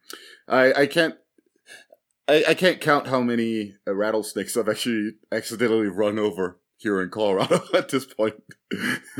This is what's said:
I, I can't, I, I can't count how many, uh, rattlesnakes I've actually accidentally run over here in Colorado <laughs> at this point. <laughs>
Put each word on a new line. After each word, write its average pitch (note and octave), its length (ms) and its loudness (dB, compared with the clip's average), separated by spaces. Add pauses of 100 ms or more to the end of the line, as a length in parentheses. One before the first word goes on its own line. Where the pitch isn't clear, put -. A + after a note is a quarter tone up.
(460)
I, C3 360 4
I C#3+ 40 4
can't, E3 280 0 (1120)
I, D#3 220 4
I E3 60 4
can't F3 260 2
count D3 280 2
how C3 120 2
many, A2+ 540 -2 (120)
uh, G2+ 80 -2
rattlesnakes G#2 640 -2
I've G#2+ 120 0
actually A2 480 -2 (140)
accidentally A2 580 0
run G#2 300 0
over F#2 400 -2 (200)
here G2 240 -2
in F2 80 -6
Colorado G#2+ 580 0
<laughs> - 60 -2
at F3+ 160 -2
this C3 160 -2
point. - 360 -4 (300)
<laughs> - 100 -6 (380)